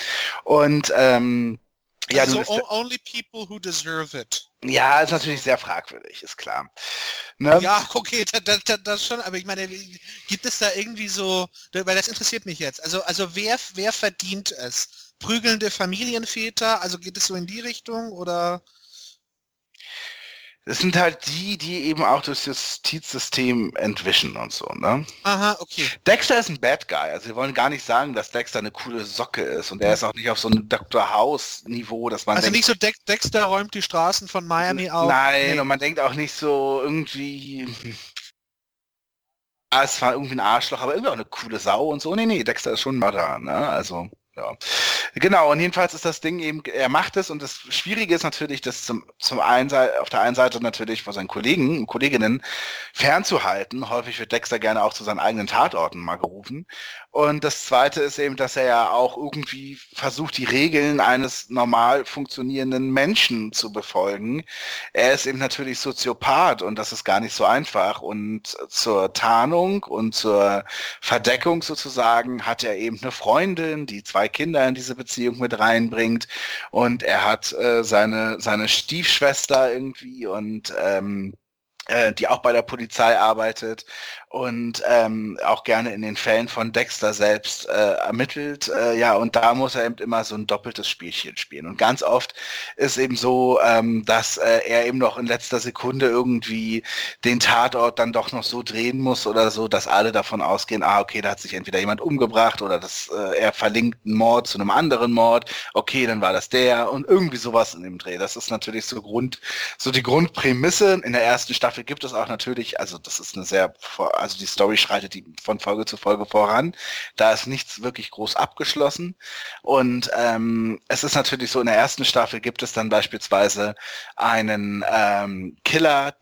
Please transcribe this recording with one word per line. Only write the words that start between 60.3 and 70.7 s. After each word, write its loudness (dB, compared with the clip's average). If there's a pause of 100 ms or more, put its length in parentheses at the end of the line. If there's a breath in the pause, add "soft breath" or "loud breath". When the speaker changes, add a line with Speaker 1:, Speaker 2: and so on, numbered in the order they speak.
Speaker 1:
die -6
Regeln 2
eines 2
normal 4
funktionierenden -4
Menschen 2
zu -4
befolgen. -2 (480 loud breath)
Er 4
ist -2
eben -4
natürlich -4
Soziopath 2
und -4
das -6
ist -10
gar 2
nicht -6
so 2
einfach. 2
Und -8 (100)
zur 0
Tarnung 2
und -4
zur 2 (340 loud breath)